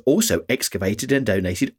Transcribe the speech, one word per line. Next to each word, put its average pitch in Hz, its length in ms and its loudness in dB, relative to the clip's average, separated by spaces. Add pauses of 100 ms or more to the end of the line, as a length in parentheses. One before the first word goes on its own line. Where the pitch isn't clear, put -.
also 139 420 2
excavated 107 640 -2
and 135 160 2
donated 95 520 0